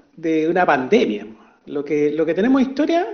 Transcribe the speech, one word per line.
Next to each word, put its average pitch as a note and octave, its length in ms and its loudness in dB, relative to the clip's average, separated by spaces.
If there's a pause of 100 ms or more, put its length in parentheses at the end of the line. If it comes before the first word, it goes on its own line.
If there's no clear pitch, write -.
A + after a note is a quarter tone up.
(160)
de D#3+ 320 0
una F3+ 180 2
pandemia. C3 600 0 (400)
Lo C#3+ 180 -8
que, D3 260 0
lo D3+ 160 -2
que D#3+ 80 -2
tenemos C4 280 2
historia E4 500 0